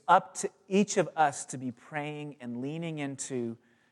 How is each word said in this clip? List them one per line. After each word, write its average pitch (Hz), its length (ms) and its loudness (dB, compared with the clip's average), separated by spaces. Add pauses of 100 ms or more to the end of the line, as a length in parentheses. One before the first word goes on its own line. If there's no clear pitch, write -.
up - 320 6
to - 120 -4 (180)
each 202 300 4
of 156 180 2
us 147 300 2
to 147 100 -10
be 127 140 -6
praying 147 720 -8
and 120 180 -8
leaning 160 380 -6
into 131 580 -6 (360)